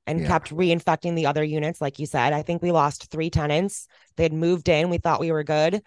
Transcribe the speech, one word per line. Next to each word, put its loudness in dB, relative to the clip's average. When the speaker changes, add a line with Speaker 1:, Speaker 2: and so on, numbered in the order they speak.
Speaker 1:
and -2
Speaker 2:
Yeah. -4
Speaker 1:
kept 0
reinfecting 0
the 0
other 0
units. -4
Like -6
you -6
said, 2
I -2
think -4
we 0
lost 0
three -4
tenants. -2
They 0
had 2
moved 0
in. 4
We -2
thought 0
we -2
were 0
good. 2